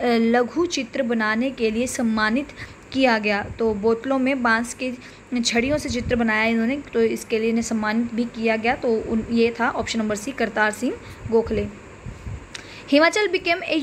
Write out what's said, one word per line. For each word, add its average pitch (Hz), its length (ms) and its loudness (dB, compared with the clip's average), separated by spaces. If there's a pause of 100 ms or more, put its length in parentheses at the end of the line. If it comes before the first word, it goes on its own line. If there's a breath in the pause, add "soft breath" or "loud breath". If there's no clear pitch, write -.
लघु 240 640 2
चित्र 269 360 -4
बनाने 226 480 0
के 226 200 0
लिए 226 160 0
सम्मानित 220 640 0 (440 loud breath)
किया 254 260 4
गया? 208 260 0 (140)
तो 220 160 2
बोतलों 226 440 0
में 262 240 0
बांस 233 320 2
की 254 240 -6 (440 loud breath)
छड़ियों 240 360 2
से 294 100 -4
चित्र 240 280 0
बनाया 220 280 2
इन्होंने, 226 320 2
तो 254 260 0
इसके 226 360 0
लिए 220 100 2
इन्हें 233 140 2
सम्मानित 226 520 0
भी 233 100 0
किया 226 320 0
गया। 226 180 0
तो 233 340 0
उन, 226 220 0
ये 233 300 4
था 240 100 2
ऑप्शन 233 280 -4
नंबर 214 180 0
सी, 208 160 -6
करतार 214 380 0
सिंह 247 240 -4 (360 loud breath)
गोखले। 220 360 2 (1200 loud breath)
हिमाचल 330 380 4
became 359 340 -2
a 311 200 0